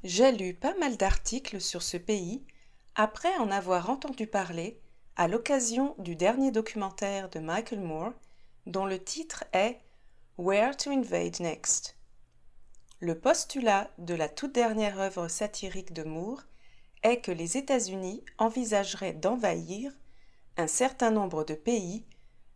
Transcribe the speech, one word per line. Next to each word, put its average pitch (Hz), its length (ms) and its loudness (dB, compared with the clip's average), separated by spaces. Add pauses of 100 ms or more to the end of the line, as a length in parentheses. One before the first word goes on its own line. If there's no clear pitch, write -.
J'ai 196 260 6
lu 190 240 -2
pas 370 240 -4
mal 269 180 0
d'articles 196 640 -2
sur 175 220 -4
ce - 140 -4
pays 196 480 -2 (500)
après 220 440 2
en 214 120 2
avoir 185 400 2
entendu 269 380 -4
parler 175 500 -2 (380)
à 175 100 4
l'occasion 240 720 2
du 175 160 -6
dernier 233 380 4
documentaire 202 760 -2
de 165 100 -8
Michael 202 400 -4
Moore, 170 320 -4 (540)
dont 190 200 -2
le 190 160 -4
titre 320 400 -8 (100)
est 208 280 2 (560)
Where 202 400 4
to - 140 -4
Invade 175 500 0
Next. - 560 -2 (1040)
Le 170 180 -2
postulat 226 800 2
de 175 160 -4
la 160 140 0
toute - 260 -6
dernière 220 460 2
œuvre 190 260 -2
satirique 190 680 -6
de 165 120 -6
Moore 170 400 -6 (580)
est 240 180 6
que 202 120 -4
les 165 240 -2
États-Unis 202 680 -2 (140)
envisageraient 214 720 2
d'envahir 190 800 0 (640)
un 165 100 2
certain 247 440 2
nombre 185 340 2
de 156 100 -4
pays 202 500 -2 (520)